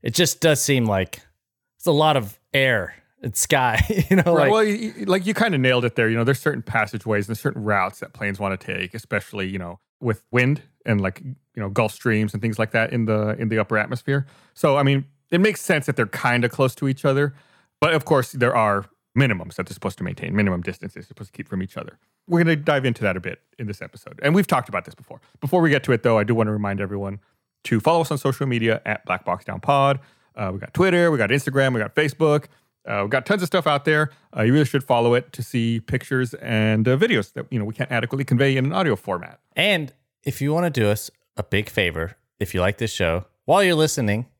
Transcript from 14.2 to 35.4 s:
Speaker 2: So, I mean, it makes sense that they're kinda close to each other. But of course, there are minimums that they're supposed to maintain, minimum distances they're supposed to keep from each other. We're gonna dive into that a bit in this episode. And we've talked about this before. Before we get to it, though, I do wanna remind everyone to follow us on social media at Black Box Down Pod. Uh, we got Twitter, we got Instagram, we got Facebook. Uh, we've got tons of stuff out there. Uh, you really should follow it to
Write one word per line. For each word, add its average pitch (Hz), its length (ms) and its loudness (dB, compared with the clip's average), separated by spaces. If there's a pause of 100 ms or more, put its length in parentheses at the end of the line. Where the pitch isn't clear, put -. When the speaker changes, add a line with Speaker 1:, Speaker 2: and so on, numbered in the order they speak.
Speaker 2:
So, 143 240 2
I 143 60 2
mean, 139 240 2 (240)
it 175 100 2
makes 202 220 2
sense 151 240 0
that 143 100 -2
they're 113 100 2
kinda 120 440 0
close 131 260 0
to 143 120 -4
each 131 180 -4
other. 139 280 0 (460)
But 160 140 4
of 156 100 0
course, 135 280 2
there 123 220 2
are 101 300 2 (340)
minimums 117 360 0
that 92 120 -6
they're - 80 -12
supposed - 220 -6
to 92 80 -8
maintain, 92 320 -6
minimum 98 240 0
distances 90 340 -10
they're - 140 -16
supposed - 240 -18
to - 40 -20
keep - 120 -14
from 95 140 -6
each - 160 -10
other. - 200 -16 (300)
We're 170 120 4
gonna 165 160 4
dive 143 280 0
into 117 180 0
that 95 140 0
a 92 40 -6
bit 90 200 -10 (180)
in 110 80 -10
this 104 140 -10
episode. - 420 -18
And 151 120 2
we've 196 120 4
talked 131 220 -2
about 90 160 -6
this - 100 -18
before. - 260 -20 (200)
Before 170 220 2
we 160 80 4
get 139 140 2
to 135 80 2
it, 113 100 2
though, 113 160 4
I 104 60 2
do 117 100 0
wanna 107 180 0
remind 101 300 -4
everyone 98 380 -8 (440)
to 113 160 2
follow 165 220 4
us 151 80 -4
on 147 80 -2
social 135 280 -2
media 113 380 0
at - 220 -6
Black 92 180 -4
Box 90 220 -6
Down 95 140 -8
Pod. 139 400 2 (340)
Uh, 101 180 -6
we 98 60 -8
got - 160 -14
Twitter, 175 360 4
we 151 60 0
got 107 140 2
Instagram, 135 420 2
we 117 80 0
got 104 140 -6
Facebook. 151 520 2 (400)
Uh, 101 160 -4
we've 104 80 -2
got 131 140 0
tons 202 160 0
of 180 60 -4
stuff 180 200 0
out 143 200 0
there. 151 240 2 (260)
Uh, 107 60 0
you 117 100 4
really 147 140 4
should 131 180 -2
follow 120 300 4
it 123 180 -2
to - 100 -10